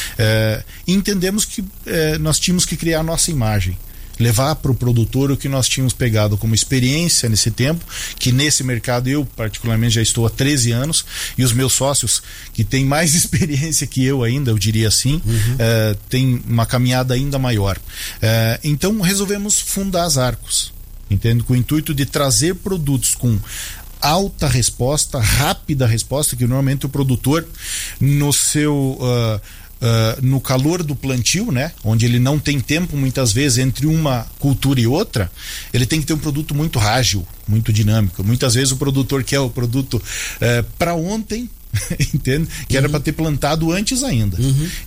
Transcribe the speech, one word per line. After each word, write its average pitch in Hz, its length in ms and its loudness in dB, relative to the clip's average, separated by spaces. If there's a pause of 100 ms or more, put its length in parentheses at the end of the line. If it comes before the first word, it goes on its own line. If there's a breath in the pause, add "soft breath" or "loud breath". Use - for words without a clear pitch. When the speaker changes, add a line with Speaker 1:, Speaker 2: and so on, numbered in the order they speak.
(180 loud breath)
Speaker 1:
É, 110 440 2 (240 loud breath)
entendemos 196 580 0
que, - 200 -6 (220)
é, 156 320 0
nós 156 200 0
tínhamos 180 260 0
que - 120 -2
criar 160 240 0
a - 20 0
nossa 160 280 0
imagem, 107 460 0 (420 loud breath)
levar 123 360 2
pro 139 200 0
produtor 120 560 2
o 139 60 2
que - 100 -6
nós 135 220 0
tínhamos 131 240 0
pegado 107 460 2
como 113 160 0
experiência 131 720 2
nesse 110 220 2
tempo, 143 340 0 (340 loud breath)
que 123 140 0
nesse 143 320 2
mercado 123 460 -2
eu 143 160 0 (100)
particularmente 113 600 0
já 117 40 4
estou 117 260 2
há 107 40 2
treze 127 420 2
anos, 139 320 -2 (320 loud breath)
e 127 80 2
os 123 80 4
meus 127 220 2
sócios, 131 480 0 (320 loud breath)
que 110 100 0
têm 135 220 0
mais 147 260 2
<laughs> - 20 4
experiência 151 720 0
que 135 160 -2
eu 131 220 2
ainda, 127 260 0
eu 107 80 2
diria 110 300 2
assim, 143 340 2
Speaker 2:
Uhum. 113 360 2
Speaker 1:
é, 113 360 2 (140)
têm 127 400 0
uma 117 160 2
caminhada 127 480 0
ainda 139 260 0
maior. 104 400 0 (440 loud breath)
É, 113 420 2
então 175 380 0
resolvemos 202 580 0
fundar 190 440 -2
as 156 120 0
Arcos, - 560 -2 (380)
entende? 117 320 2
Com 120 100 0
o 123 40 4
intuito 151 380 0
de 135 120 0
trazer 147 480 0
produtos 147 600 -2
com 117 240 0 (600 loud breath)
alta 170 480 0
resposta, 127 720 0
rápida 131 640 2
resposta, 127 500 0
que 123 100 2
normalmente 135 400 0
o - 20 -6
produtor 139 580 0 (540 loud breath)
no 143 320 4
seu, 143 720 0
ah, 117 380 0 (400 loud breath)
ah, 113 420 2
no 131 180 4
calor 151 420 2
do 147 140 -4
plantio, 135 560 -2
né, 139 200 0 (120)
onde 110 220 4
ele 120 120 4
não 135 200 2
tem 143 220 0
tempo 156 360 -2
muitas 131 360 0
vezes 127 260 2
entre 131 280 0
uma 147 400 0 (120)
cultura 135 420 2
e 110 60 4
outra, 120 440 0 (420 loud breath)
ele 123 140 2
tem 160 140 0
que 139 60 -4
ter 160 60 -2
um 156 60 0
produto 151 360 -4
muito 151 240 0
ágil, 104 480 2 (200)
muito 110 260 2
dinâmico. 107 520 2
Muitas 123 300 2
vezes 131 180 2
o 131 40 -2
produtor 139 480 0
quer 139 160 0
o 131 100 0
produto, 123 520 -2 (380 loud breath)
eh, 117 240 2 (140)
pra 170 160 2
ontem, 214 540 -4 (240)
<laughs> - 420 -2
entende? 147 340 0 (200 loud breath)
Que - 80 0
era 135 100 4
Speaker 2:
Uhum. 143 60 -2
Speaker 1:
pra 151 80 0
ter 156 120 -2
plantado 156 600 0
antes 214 300 -2
ainda. 113 380 0
Speaker 2:
Uhum. 139 280 2 (180 loud breath)